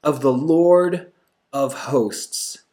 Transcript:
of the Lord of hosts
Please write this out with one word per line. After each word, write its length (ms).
of 160
the 140
Lord 760
of 200
hosts 1000